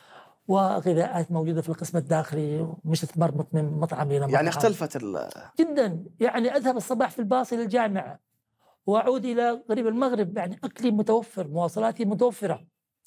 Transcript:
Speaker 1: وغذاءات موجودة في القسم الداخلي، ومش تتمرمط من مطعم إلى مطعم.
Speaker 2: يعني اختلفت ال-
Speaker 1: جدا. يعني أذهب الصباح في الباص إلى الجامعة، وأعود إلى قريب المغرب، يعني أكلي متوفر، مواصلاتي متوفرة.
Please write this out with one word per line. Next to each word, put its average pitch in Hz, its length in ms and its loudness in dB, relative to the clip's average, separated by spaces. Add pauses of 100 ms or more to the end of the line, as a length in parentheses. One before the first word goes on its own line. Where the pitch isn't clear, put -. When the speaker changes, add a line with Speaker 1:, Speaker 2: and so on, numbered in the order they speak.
(480)
Speaker 1:
وغذاءات 190 840 2
موجودة 165 300 0
في 160 80 -6
القسم 165 280 -4
الداخلي، 156 840 -2
ومش 160 180 0
تتمرمط 156 520 -2
من 156 120 2 (140)
مطعم 151 320 -2
إلى 143 80 2
مطعم. 135 140 0
Speaker 2:
يعني 156 160 4
اختلفت 175 460 0
ال- 90 340 -4 (300)
Speaker 1:
جدا. 262 460 2 (140)
يعني 240 360 2
أذهب 262 220 2
الصباح 233 340 -2
في - 80 -10
الباص 247 340 0
إلى 233 100 -2
الجامعة، 196 560 -2 (680)
وأعود 226 400 2
إلى 240 260 2
قريب 233 360 -2
المغرب، 220 500 0
يعني 180 260 -6
أكلي 233 280 -2
متوفر، 214 560 0
مواصلاتي 180 580 -2
متوفرة. 202 600 0 (420)